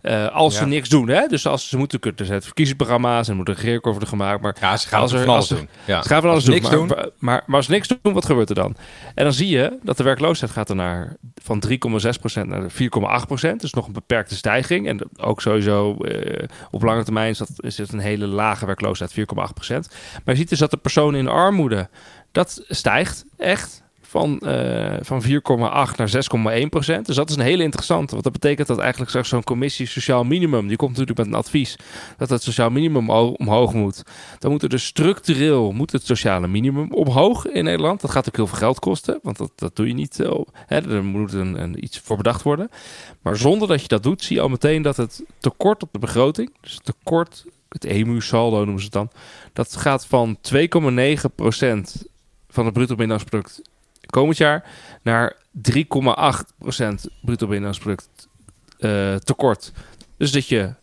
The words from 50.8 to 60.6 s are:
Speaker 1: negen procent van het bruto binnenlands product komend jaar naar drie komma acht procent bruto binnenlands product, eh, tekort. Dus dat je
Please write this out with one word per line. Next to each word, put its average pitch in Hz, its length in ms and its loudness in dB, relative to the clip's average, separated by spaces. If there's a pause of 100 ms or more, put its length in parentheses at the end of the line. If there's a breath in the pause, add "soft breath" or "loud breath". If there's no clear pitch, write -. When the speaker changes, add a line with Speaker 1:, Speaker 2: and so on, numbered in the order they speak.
Speaker 1:
negen 135 420 2
procent 110 720 -2 (460)
van 120 160 0
het 113 80 0
bruto 120 220 0
binnenlands 110 340 -2
product - 320 -6 (440)
komend 147 320 4
jaar 151 260 4 (380 loud breath)
naar 117 340 2 (160)
drie 131 340 0
komma 135 260 2
acht - 480 0
procent 107 480 -4 (140)
bruto 120 240 -2
binnenlands 101 340 -4
product, - 480 -8 (520)
eh, 101 360 0
tekort. - 560 0 (460 loud breath)
Dus 143 140 -2
dat 139 160 0
je 104 360 0